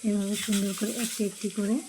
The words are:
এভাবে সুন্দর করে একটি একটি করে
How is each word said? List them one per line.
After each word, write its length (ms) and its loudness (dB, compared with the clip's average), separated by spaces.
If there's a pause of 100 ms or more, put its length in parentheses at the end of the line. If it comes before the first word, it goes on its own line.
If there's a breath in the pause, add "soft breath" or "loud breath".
এভাবে 320 2
সুন্দর 440 0
করে 120 0
একটি 320 -2
একটি 260 -2
করে 400 0